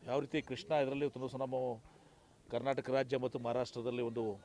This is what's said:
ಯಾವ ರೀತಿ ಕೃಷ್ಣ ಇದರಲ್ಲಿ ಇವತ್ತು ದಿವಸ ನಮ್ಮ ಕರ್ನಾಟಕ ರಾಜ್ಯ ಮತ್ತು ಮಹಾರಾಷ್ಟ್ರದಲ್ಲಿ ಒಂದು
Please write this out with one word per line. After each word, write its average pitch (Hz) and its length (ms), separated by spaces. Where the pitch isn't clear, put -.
ಯಾವ 127 140
ರೀತಿ 147 220
ಕೃಷ್ಣ - 300
ಇದರಲ್ಲಿ 139 320
ಇವತ್ತು 127 160
ದಿವಸ 131 140
ನಮ್ಮ 131 200
ಕರ್ನಾಟಕ 127 400
ರಾಜ್ಯ 131 280
ಮತ್ತು 127 200
ಮಹಾರಾಷ್ಟ್ರದಲ್ಲಿ 120 640
ಒಂದು 117 220